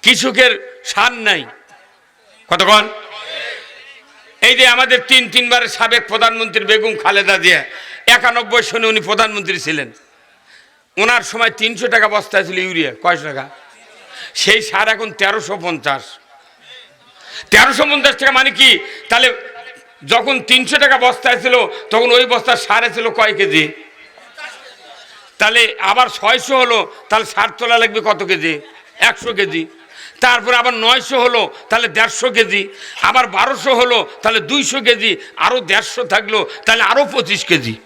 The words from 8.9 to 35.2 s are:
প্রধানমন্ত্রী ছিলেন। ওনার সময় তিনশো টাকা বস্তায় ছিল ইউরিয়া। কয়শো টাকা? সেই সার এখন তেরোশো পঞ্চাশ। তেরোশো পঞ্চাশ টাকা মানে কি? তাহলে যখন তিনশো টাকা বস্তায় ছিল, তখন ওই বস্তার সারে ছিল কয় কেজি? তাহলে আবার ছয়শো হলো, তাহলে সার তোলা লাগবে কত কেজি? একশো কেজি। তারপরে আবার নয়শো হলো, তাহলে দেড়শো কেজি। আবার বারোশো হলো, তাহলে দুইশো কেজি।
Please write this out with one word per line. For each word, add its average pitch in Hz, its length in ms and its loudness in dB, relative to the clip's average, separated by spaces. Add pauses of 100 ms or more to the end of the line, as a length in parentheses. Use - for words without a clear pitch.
প্রধানমন্ত্রী 208 600 -2
ছিলেন। 147 320 -6 (1040)
ওনার 226 260 0
সময় 226 280 -2
তিনশো 220 380 -6
টাকা 214 200 2
বস্তায় 202 360 -2
ছিল 185 140 -6
ইউরিয়া। 165 340 -2 (100)
কয়শো 170 220 0
টাকা? 135 240 -10 (840)
সেই 220 280 2
সার 214 260 -2
এখন 220 240 -4
তেরোশো 202 500 -2
পঞ্চাশ। 147 400 -4 (1500)
তেরোশো 262 320 4
পঞ্চাশ 285 340 0
টাকা 269 160 0
মানে 262 180 2
কি? 254 280 4 (300)
তাহলে 247 260 2 (720)
যখন 240 340 0
তিনশো 262 380 0
টাকা 269 200 4
বস্তায় 247 440 2
ছিল, 247 240 2 (240)
তখন 240 200 2
ওই 247 160 4
বস্তার 240 300 0
সারে 226 380 0
ছিল 226 160 -2
কয় 220 240 2
কেজি? 160 340 2 (1700)
তাহলে 220 420 2
আবার 220 280 4
ছয়শো 254 500 -2
হলো, 233 360 0 (140)
তাহলে 220 180 0
সার 208 220 -2 (100)
তোলা 233 200 2
লাগবে 220 260 0
কত 202 180 -2
কেজি? 165 380 -2 (380)
একশো 233 340 0
কেজি। 165 340 -2 (540)
তারপরে 247 360 2
আবার 240 180 2
নয়শো 247 460 0
হলো, 240 340 0 (160)
তাহলে 226 180 0
দেড়শো 220 420 -2
কেজি। 196 380 -2 (340)
আবার 247 240 2
বারোশো 262 480 0
হলো, 240 360 2 (120)
তাহলে 220 180 0
দুইশো 262 400 -2
কেজি। 220 360 0 (200)